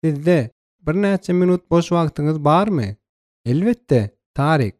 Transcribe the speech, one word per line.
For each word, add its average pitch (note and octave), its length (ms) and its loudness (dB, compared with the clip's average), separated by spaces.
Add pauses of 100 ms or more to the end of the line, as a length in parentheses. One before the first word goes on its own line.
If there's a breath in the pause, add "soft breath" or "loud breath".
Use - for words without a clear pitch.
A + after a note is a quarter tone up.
Sizde D3+ 480 0 (340)
bir D#3 180 -2
näçe G3 300 -2
minut F3+ 380 0
boş E3+ 180 2
wagtyňyz D#3 560 -2
barmy?" D3+ 500 0 (500)
"Elbetde, C3+ 640 0 (240)
Tarik. C#3 460 -2